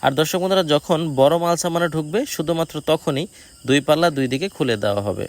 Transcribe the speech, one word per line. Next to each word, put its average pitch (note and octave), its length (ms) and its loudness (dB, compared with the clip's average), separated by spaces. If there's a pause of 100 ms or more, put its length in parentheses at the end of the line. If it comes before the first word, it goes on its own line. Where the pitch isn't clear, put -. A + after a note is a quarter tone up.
আর C3+ 140 4
দর্শক D#3+ 220 0
বন্ধুরা, F#3+ 220 2 (100)
যখন D#3 260 2 (200)
বড় D3 240 6
মাল E3+ 200 2
সামানা E3+ 320 0
ঢুকবে, D#3 240 -2 (160)
শুধুমাত্র E3 400 -4 (160)
তখনই D#3 340 -2 (400)
দুই C3+ 220 4
পাল্লা D#3 200 4 (100)
দুই C3+ 160 0
দিকে D3 220 -4
খুলে B2+ 280 0
দেওয়া G2+ 240 0
হবে G2 220 -4